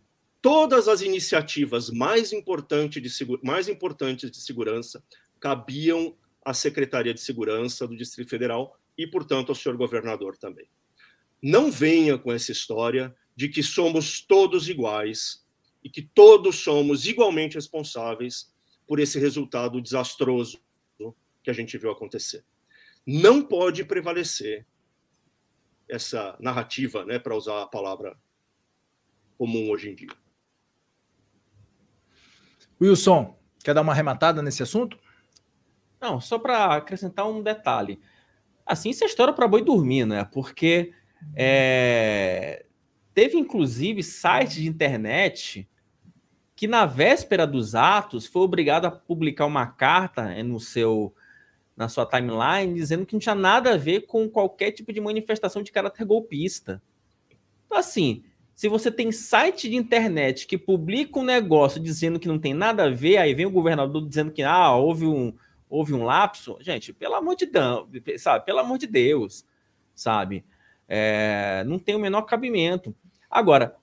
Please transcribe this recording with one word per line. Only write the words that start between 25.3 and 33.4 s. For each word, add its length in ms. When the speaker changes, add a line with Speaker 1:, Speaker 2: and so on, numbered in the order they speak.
Speaker 1:
essa 500
narrativa, 680
né, 120
pra 160
usar 280
a 40
palavra 540
comum 340
hoje 180
em 60
dia. 160
Speaker 2:
Wilson, 600